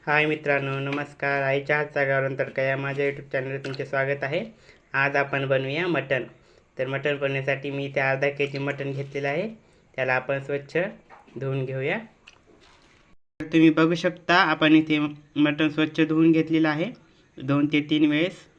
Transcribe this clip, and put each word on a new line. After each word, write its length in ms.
हाय 180
मित्रांनो, 540
नमस्कार. 600
आईच्या 360
हातचा 260
गावरान 360
तडका 220
या 160
माझ्या 280
YouTube 240
चॅनलवर 280
तुमचे 280
स्वागत 380
आहे. 220
आज 220
आपण 320
बनवूया 400
मटण. 360
तर 100
मटण 300
बनवण्यासाठी 540
मी 140
इथे 140
अर्धा 300
केजी 280
मटण 340
घेतलेलं 360
आहे, 220
त्याला 180
आपण 300
स्वच्छ 340
धुवून 260
घेऊया. 320
तर 40
तुम्ही 240
बघू 260
शकता, 400
आपण 380
इथे 260
मटण 340
स्वच्छ 320
धुवून 300
घेतलेलं 380
आहे 220
दोन 240
ते 140
तीन 280
वेळेस. 280